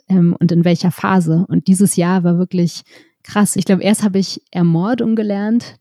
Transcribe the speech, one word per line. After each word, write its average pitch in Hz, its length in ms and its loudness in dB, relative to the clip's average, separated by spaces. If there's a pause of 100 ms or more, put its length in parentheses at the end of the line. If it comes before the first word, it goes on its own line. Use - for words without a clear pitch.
ähm, 175 320 2
und 175 120 2
in 170 120 2
welcher 175 280 0
Phase. 180 560 0
Und 165 200 -2
dieses 190 280 2
Jahr 175 280 0
war 175 140 2
wirklich 175 460 -2 (420)
krass. - 300 -2
Ich - 100 -2
glaube, 190 180 0
erst 208 200 0
habe 196 160 0
ich - 220 -6 (100)
Ermordung 196 640 0
gelernt. 214 640 -2